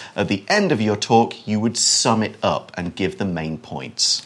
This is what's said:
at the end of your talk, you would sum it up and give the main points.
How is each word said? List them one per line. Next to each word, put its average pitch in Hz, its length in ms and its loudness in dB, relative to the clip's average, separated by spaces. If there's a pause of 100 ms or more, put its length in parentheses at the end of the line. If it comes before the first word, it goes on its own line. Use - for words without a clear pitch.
(160)
at 101 120 0
the 101 200 -2
end 196 240 2
of 117 100 2
your 107 160 2
talk, 113 380 4 (100)
you 107 140 0
would 113 180 0
sum - 460 2
it - 180 -4
up 92 340 0
and 87 200 -6
give 95 220 -2
the 101 80 -2
main 80 340 -4
points. - 680 -4